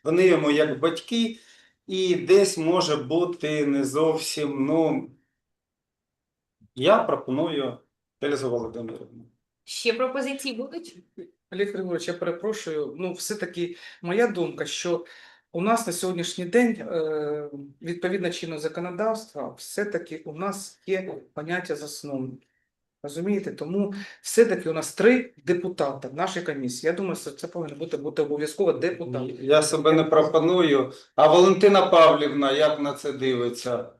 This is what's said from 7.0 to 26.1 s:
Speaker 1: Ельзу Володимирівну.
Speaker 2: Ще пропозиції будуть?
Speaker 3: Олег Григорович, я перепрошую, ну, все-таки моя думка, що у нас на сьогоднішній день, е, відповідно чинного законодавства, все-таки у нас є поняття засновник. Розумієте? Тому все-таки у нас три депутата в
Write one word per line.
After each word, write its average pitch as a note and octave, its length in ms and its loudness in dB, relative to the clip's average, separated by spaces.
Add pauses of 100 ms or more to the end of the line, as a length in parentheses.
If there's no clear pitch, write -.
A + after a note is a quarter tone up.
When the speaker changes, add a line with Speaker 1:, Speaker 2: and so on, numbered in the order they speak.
Speaker 1:
Ельзу C3 260 -2
Володимирівну. A2+ 760 -8 (380)
Speaker 2:
Ще - 300 -2
пропозиції C4 640 -4
будуть? C#4 420 -12 (540)
Speaker 3:
Олег G3 220 -4
Григорович, F3+ 340 -6
я F3 60 -4
перепрошую, E3+ 840 -6
ну, F3+ 160 -6
все-таки F3 640 -8 (260)
моя G3+ 260 0
думка, E3 380 -4
що - 400 -4 (460)
у E3+ 100 -6
нас A3+ 260 0
на E3+ 60 -4
сьогоднішній F3 520 -6
день, A3 360 2
е, D3+ 680 -4 (320)
відповідно F3 480 -4
чинного D#3+ 320 -8
законодавства, F3+ 960 -6
все-таки G3+ 600 -6
у D#3 160 -14
нас G3 540 -8
є F#3+ 260 -4 (200)
поняття E3 420 -6
засновник. C#3+ 640 -10 (640)
Розумієте? F3 480 -4
Тому G3 420 -4 (280)
все-таки G#3 480 2
у D#3+ 40 -2
нас D#3 200 -6
три B3 400 4 (120)
депутата F3 600 -2
в C3 60 -12